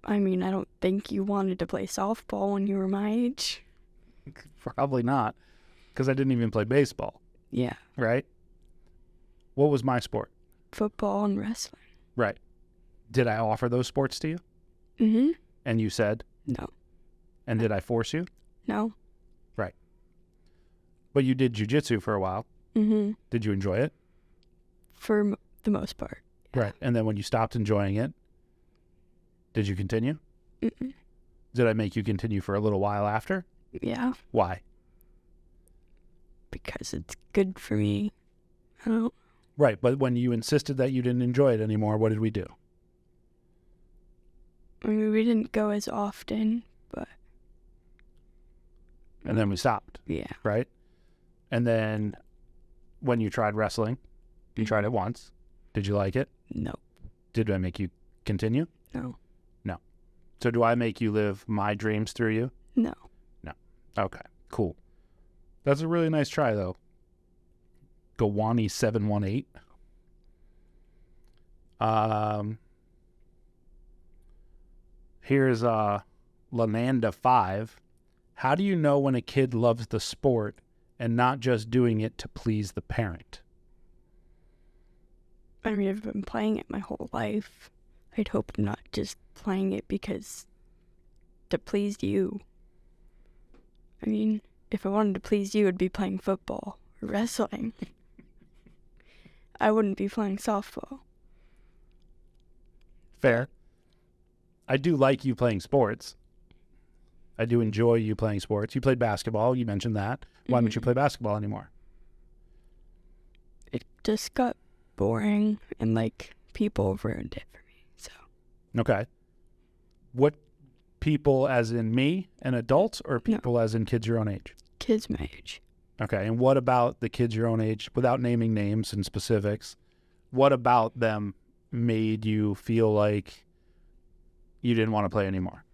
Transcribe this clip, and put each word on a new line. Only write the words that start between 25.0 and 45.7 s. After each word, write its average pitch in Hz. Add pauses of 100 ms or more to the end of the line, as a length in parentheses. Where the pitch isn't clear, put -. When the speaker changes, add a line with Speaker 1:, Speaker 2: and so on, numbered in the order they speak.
Speaker 1:
m-, 202 (260)
the 214
most -
part. - (340)
Yeah. 127
Speaker 2:
Right. 101
And 123
then 110
when 110
you 101
stopped 113
enjoying 101
it, 123 (1400)
did 104
you 98
continue? 113 (420)
Speaker 1:
Mm-mm. 254 (600)
Speaker 2:
Did 120
I 110
make 107
you 110
continue 104
for 101
a 101
little 104
while 101
after? 139 (260)
Speaker 1:
Yeah. 247 (180)
Speaker 2:
Why? 92 (1900)
Speaker 1:
Because -
it's - (180)
good 190
for -
me. 147 (760)
I 226
don't 226 (460)
Speaker 2:
Right, 117
but 127
when 127
you 123
insisted 135
that 135
you 127
didn't 123
enjoy 123
it 110
anymore, 107
what 110
did 107
we 110
do? 107 (2500)
Speaker 1:
I 214
mean, 214
we 220
didn't 226
go 214